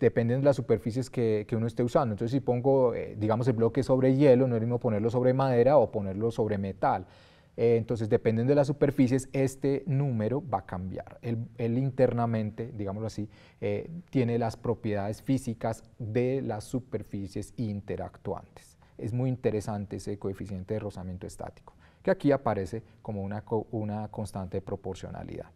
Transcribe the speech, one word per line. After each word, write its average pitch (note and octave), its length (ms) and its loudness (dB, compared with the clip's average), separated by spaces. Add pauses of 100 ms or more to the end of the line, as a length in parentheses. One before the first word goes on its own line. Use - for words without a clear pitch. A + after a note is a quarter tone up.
dependen A#2+ 400 2
de C3+ 40 0
las C#3+ 120 6
superficies A#2 520 0
que, A2 380 0
que - 80 -2
uno A2+ 140 0
esté A#2+ 160 0
usando. A#2+ 300 2
Entonces, A#2 180 -4
si C#3 80 0
pongo, B2 540 2
eh, F#2+ 220 -6
digamos, A2 300 0
el B2+ 80 2
bloque A2+ 300 0
sobre C3 320 4
hielo, C3+ 320 8
no A#2+ 80 0
es A2 40 2
lo A2+ 60 -2
mismo A#2+ 140 0
ponerlo G#2+ 280 0
sobre B2+ 260 2
madera C3+ 440 6
o A2+ 140 4
ponerlo G#2 400 -2
sobre G#2+ 260 0
metal. G2 480 -2 (520)
Eh, A#2 200 6
entonces, A2+ 320 -2
dependiendo A#2 400 2
de C#3+ 40 6
las C#3+ 120 4
superficies, C3+ 680 2
este C3+ 540 0
número C3 600 0
va A#2 120 -2
a - 80 -8
cambiar. F#2 560 -8
Él, A#2 160 -4 (180)
él A#2 220 0
internamente, A#2 1000 0
digámoslo G#2 300 -4
así, G#2 240 -8 (320)
eh, G#2 260 -2 (220)
tiene A#2+ 260 2
las A#2 220 -2
propiedades G#2 640 -4
físicas A#2+ 600 -2 (160)
de B2 440 0
las G#2+ 220 -6
superficies G#2 920 -8
interactuantes. - 1200 -8 (220)
Es A2+ 160 -6
muy B2+ 160 0
interesante G#2+ 640 -2
ese G2+ 220 -8
coeficiente G2 560 -6
de G#2+ 60 -4
rozamiento F#2 460 -10
estático, - 460 -16 (300)
que - 80 0
aquí F#3 200 2
aparece A2 520 0 (180)
como G2+ 220 -6
una G2+ 200 -6
co-, A2 280 -2
una G#2+ 380 -6
constante G2 500 -8
de - 20 -4
proporcionalidad. F2 960 -10